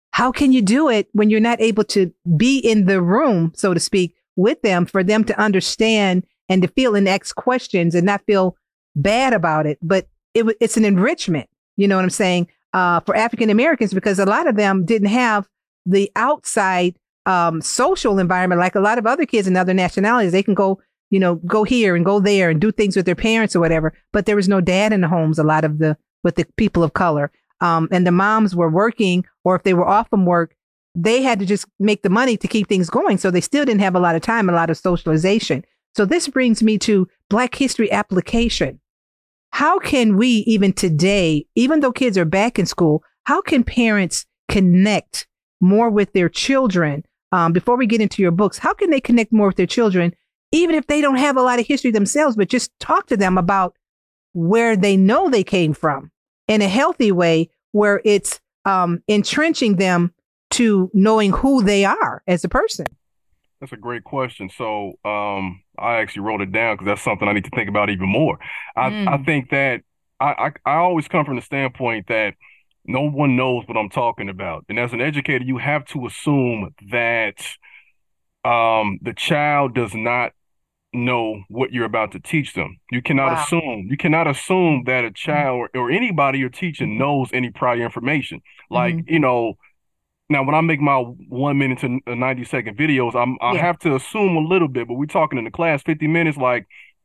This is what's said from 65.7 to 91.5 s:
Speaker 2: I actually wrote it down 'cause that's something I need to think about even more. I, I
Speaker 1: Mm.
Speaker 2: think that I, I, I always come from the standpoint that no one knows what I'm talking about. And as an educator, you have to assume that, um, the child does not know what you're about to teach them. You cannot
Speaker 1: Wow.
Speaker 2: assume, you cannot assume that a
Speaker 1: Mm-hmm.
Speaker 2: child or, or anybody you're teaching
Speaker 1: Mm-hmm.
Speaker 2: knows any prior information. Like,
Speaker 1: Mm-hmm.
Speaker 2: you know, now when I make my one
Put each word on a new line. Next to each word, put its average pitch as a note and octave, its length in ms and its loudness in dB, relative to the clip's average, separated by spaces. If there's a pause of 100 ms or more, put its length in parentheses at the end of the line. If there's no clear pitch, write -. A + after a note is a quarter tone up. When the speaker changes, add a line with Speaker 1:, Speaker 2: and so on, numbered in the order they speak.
Speaker 2:
I A#2 180 -4
actually G#2+ 260 -6
wrote G#2+ 200 -4
it F#2+ 100 -10
down A2 240 -2
'cause F#2+ 80 -12
that's G2+ 160 -4
something G#2 280 -4
I G#2 40 0
need G2+ 120 -2
to - 100 -8
think G#2 160 -6
about G#2 180 -2
even F#2+ 200 -4
more. A#2+ 300 0 (380)
I, B2 120 -2
I - 20 -8
Speaker 1:
Mm. F#3+ 340 -4
Speaker 2:
think C#3+ 260 -4
that C3+ 320 -2 (380)
I, C#3+ 320 -2 (140)
I, - 60 0
I - 40 0
always E3+ 320 0
come D#3+ 160 0
from C#3 120 -6
the A#2+ 60 -8
standpoint B2 640 -6
that G#2+ 260 -2 (500)
no B2+ 240 -4
one C#3 280 0
knows B2+ 320 -2
what A2+ 80 -6
I'm G#2+ 120 -4
talking A2+ 400 -6
about. F2+ 400 -10
And G#2+ 100 -8
as A#2+ 140 -4
an A#2 80 -6
educator, C#3 440 -4
you B2+ 140 -4
have C#3+ 280 -4
to C3 200 -10
assume A#2+ 680 -4 (160)
that, A#2 500 -4 (1040)
um, A2+ 560 0
the A#2 140 -10
child D3 600 -2
does A2+ 200 -4
not A#2+ 380 -4 (600)
know A#2+ 560 -4
what A2+ 240 -6
you're A#2+ 140 -4
about A2 260 -4
to F#2+ 80 -16
teach - 340 -6
them. F#2+ 240 -10 (120)
You B2 100 -6
cannot C3+ 320 -2
Speaker 1:
Wow. C#3 120 -4
Speaker 2:
assume, C#3 440 -6
you C3+ 80 -6
cannot D#3+ 300 0
assume D#3 580 0
that B2+ 200 -2
a A#2 40 -4
Speaker 1:
Mm-hmm. G#2 60 -18
Speaker 2:
child C3+ 600 -4
or, B2+ 60 -4
or A#2+ 100 -2
anybody D3+ 480 0
you're C3 120 -4
teaching C3+ 400 -6
Speaker 1:
Mm-hmm. G#2+ 80 -8
Speaker 2:
knows C3+ 340 -2
any B2 180 -4
prior A#2+ 320 -2
information. C#3 600 -6 (260)
Like, C#3+ 280 -2
Speaker 1:
Mm-hmm. E3 160 -8
Speaker 2:
you E3 80 2
know, B2 340 0 (720)
now C#3+ 140 0
when C#3+ 120 0
I D#3 60 2
make D#3+ 200 0
my C#3+ 160 2
one B2+ 600 -4